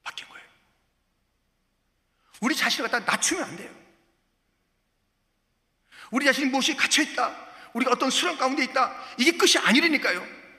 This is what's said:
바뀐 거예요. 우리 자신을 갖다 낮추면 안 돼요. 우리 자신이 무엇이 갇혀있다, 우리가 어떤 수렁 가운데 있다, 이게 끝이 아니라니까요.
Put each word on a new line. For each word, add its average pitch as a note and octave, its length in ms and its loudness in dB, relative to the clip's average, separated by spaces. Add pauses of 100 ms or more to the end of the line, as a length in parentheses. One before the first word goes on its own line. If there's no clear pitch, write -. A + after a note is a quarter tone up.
바뀐 - 260 -14
거예요. - 160 -20 (2000)
우리 D4 160 0
자신을 A#3+ 340 -2
갖다 A3+ 200 -2
낮추면 D#4 340 -2
안 C3+ 120 -12
돼요. - 140 -16 (2500)
우리 C4 140 -2
자신이 C4+ 260 2
무엇이 C4+ 260 0
갇혀있다, - 600 0 (380)
우리가 B3+ 180 2
어떤 B3+ 180 2
수렁 E4 280 -2
가운데 C4 260 0
있다, B3+ 280 0 (260)
이게 D#4+ 180 4
끝이 F#4 160 4 (120)
아니라니까요. A#3 600 2 (320)